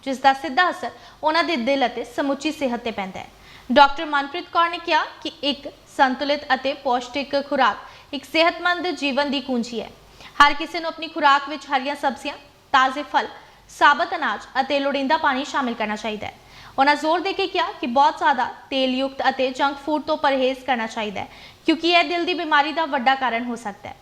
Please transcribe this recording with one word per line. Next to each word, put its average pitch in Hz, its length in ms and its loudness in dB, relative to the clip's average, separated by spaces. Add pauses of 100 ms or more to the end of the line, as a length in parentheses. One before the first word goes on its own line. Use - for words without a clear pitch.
ਜਿਸ 262 140 -4
ਦਾ 269 140 4
ਸਿੱਧਾ 330 380 0
ਅਸਰ - 200 -8 (320)
ਉਹਨਾਂ 320 220 2
ਦੇ 311 120 0
ਦਿਲ 262 300 2
ਅਤੇ 233 180 -4
ਸਮੁੱਚੀ 285 480 -2
ਸਿਹਤ 247 280 -2
'ਤੇ 233 100 -6
ਪੈਂਦਾ 196 300 -8
ਹੈ। - 60 -14 (460)
ਡਾਕਟਰ 285 320 6
ਮਨਪ੍ਰੀਤ 294 480 -4
ਕੌਰ 339 180 4
ਨੇ 349 160 -8
ਕਿਹਾ 320 140 2 (220)
ਕਿ 311 100 -8 (100)
ਇੱਕ 277 260 -4 (280)
ਸੰਤੁਲਿਤ 277 440 2 (140)
ਅਤੇ 277 200 -2
ਪੌਸ਼ਟਿਕ 277 760 -2
ਖੁਰਾਕ 247 280 2 (360)
ਇੱਕ 269 120 -8
ਸਿਹਤਮੰਦ 339 640 0
ਜੀਵਨ 285 420 -2
ਦੀ 277 100 -2
ਕੁੰਜੀ 240 400 -4
ਹੈ। - 100 -10 (560)
ਹਰ 294 80 2
ਕਿਸੇ 320 260 -6
ਨੂੰ 330 80 -6
ਆਪਣੀ 320 200 -10
ਖੁਰਾਕ 294 400 2
ਵਿੱਚ 302 140 -10 (140)
ਹਰੀਆਂ 269 180 -2
ਸਬਜ਼ੀਆਂ, 285 400 -4 (380)
ਤਾਜ਼ੇ 269 300 2
ਫਲ, 285 240 -2 (420)
ਸਾਬਤ 330 460 4
ਅਨਾਜ 269 260 -4 (200)
ਅਤੇ 277 200 0
ਲੋੜੀਂਦਾ 277 360 0
ਪਾਣੀ 285 280 0
ਸ਼ਾਮਿਲ 262 300 -4
ਕਰਨਾ 214 220 -4
ਚਾਹੀਦਾ 214 300 -8
ਹੈ। - 60 -12 (460)
ਉਹਨਾਂ 285 180 4
ਜ਼ੋਰ 311 240 0
ਦੇ 381 120 -4
ਕੇ 392 140 -2
ਕਿਹਾ 349 180 -2 (160)
ਕਿ 320 60 -4
ਬਹੁਤ 277 320 2
ਜ਼ਿਆਦਾ 277 260 2 (260)
ਤੇਲਯੁਕਤ 262 580 0
ਅਤੇ 262 220 0
ਜੰਕ 277 260 0
ਫੂਡ 302 260 -2
ਤੋਂ 311 140 -2
ਪਰਹੇਜ਼ 269 420 2
ਕਰਨਾ 247 280 -2
ਚਾਹੀਦਾ 214 340 -6
ਹੈ, - 80 -10 (380)
ਕਿਉਂਕਿ 320 220 2
ਇਹ 349 160 4
ਦਿਲ 339 200 -2
ਦੀ 320 100 0
ਬਿਮਾਰੀ 302 380 2
ਦਾ 320 140 -2
ਵੱਡਾ 262 280 2
ਕਾਰਨ 240 300 -2
ਹੋ 240 120 -6
ਸਕਦਾ 208 320 -12
ਹੈ। - 140 -14